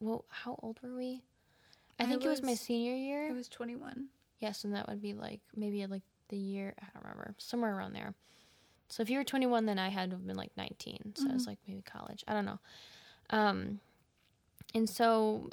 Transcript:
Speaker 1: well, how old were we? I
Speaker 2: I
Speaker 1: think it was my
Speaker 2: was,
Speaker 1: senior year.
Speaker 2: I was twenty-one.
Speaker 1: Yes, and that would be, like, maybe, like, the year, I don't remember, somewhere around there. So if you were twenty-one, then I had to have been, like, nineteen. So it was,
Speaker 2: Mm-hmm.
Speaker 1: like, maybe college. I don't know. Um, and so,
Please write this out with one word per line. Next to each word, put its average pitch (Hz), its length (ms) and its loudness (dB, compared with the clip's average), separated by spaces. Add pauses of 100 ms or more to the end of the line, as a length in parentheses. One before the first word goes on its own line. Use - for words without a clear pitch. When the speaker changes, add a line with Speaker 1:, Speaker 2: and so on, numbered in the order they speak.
Speaker 1:
well, 220 300 -2
how - 320 -8
old 226 200 -8
were 247 140 -8
we? 254 260 -4 (800)
I 240 40 4
Speaker 2:
I - 20 4
Speaker 1:
think 262 180 4
it 330 40 6
was 285 140 4
my 262 100 4
Speaker 2:
was, 233 80 2
Speaker 1:
senior 240 340 2
year. 277 340 0
Speaker 2:
I 262 60 0
was 247 140 -6
twenty-one. 247 580 -8 (320)
Speaker 1:
Yes, 208 260 -4
and 208 100 -2
that 202 140 -2
would 208 140 -4
be, 202 120 -4
like, - 260 -6 (160)
maybe, 208 300 0
like, 190 160 -4 (260)
the 202 80 -6
year, 196 440 -2
I 196 140 -14
don't - 100 -14
remember, - 340 -8
somewhere 226 380 0
around 190 160 -4
there. 202 220 -6 (720)
So - 140 -2
if 214 80 0
you 262 80 2
were 277 60 2
twenty-one, 247 420 4
then 202 140 2
I 190 80 2
had 190 220 0
to 185 60 -4
have 185 100 -8
been, 190 100 -4
like, - 200 -6
nineteen. - 600 -8
So 277 120 0
it 262 40 0
was, 254 100 2
Speaker 2:
Mm-hmm. 233 80 -6
Speaker 1:
like, 202 160 -10
maybe 196 160 -8
college. - 460 -10
I 214 60 0
don't 208 100 2
know. 202 160 -6 (680)
Um, 202 500 4 (920)
and 226 140 4
so, 220 640 4